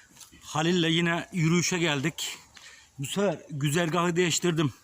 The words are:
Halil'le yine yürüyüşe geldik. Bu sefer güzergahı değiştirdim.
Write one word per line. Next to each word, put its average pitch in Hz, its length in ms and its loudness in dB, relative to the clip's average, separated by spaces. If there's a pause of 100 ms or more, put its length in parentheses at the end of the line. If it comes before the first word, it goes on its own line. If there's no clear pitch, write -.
(420)
Halil'le 165 460 0
yine 170 440 0
yürüyüşe 175 460 2
geldik. 156 600 -2 (600)
Bu 135 80 -6
sefer 190 320 0 (120)
güzergahı 165 680 0
değiştirdim. 165 560 2 (120)